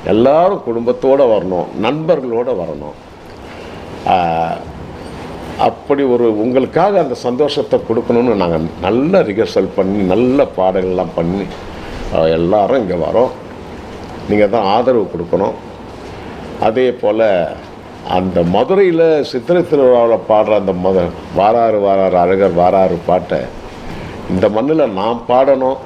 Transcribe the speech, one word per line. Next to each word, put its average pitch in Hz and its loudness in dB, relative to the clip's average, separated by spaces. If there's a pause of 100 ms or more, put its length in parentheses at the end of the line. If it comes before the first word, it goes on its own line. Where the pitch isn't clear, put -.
எல்லாரும் 143 4
குடும்பத்தோட 123 2
வரணும், 92 0 (180)
நண்பர்களோட 127 -2
வரணும். 76 -8 (1120)
ஆ, 85 2 (1080)
அப்படி 139 0
ஒரு 120 2
உங்களுக்காக 135 2
அந்த 135 -2
சந்தோஷத்தை 123 0
கொடுக்கணும்னு 117 2
நாங்க 87 0 (220)
நல்ல 135 2
ரிஹர்சல் 104 0
பண்ணி, 98 0
நல்ல 123 2 (100)
பாடல்கள்லாம் 92 0
பண்ணி, 90 -2 (720)
ஆ, - 2
எல்லாரும் 90 2
இங்க 82 -2
வரோம். 165 2 (960)
நீங்க 104 4
தான் 104 0
ஆதரவு 117 2
கொடுக்கணும். 85 -2 (1080)
அதே 123 2
போல 107 0 (560)
அந்த 90 0
மதுரையில 165 2
சித்திரை 135 0
திருவிழாவுல 123 4 (100)
பாடுற 107 4
அந்த 98 2
மத-, 90 2 (280)
"வாராரு 110 4
வாராரு 98 2
அழகர் 90 4
வாராரு" 90 4 (100)
பாட்டை 87 0 (920)
இந்த 92 2
மண்ணுல 135 2
நான் 110 -2
பாடணும் 131 2